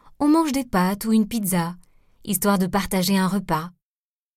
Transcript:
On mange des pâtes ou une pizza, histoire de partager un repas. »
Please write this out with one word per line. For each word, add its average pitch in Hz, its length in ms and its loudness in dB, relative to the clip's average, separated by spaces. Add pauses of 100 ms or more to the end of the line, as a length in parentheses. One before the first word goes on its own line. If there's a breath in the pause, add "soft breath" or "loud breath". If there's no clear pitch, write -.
(200 soft breath)
On 294 80 2
mange 311 240 4
des 269 120 -2
pâtes 196 400 -2
ou 220 80 0
une 220 160 4
pizza, 180 480 -2 (480)
histoire 202 340 0
de 185 80 0
partager 190 500 0
un 185 120 2
repas. » 175 420 -4 (680)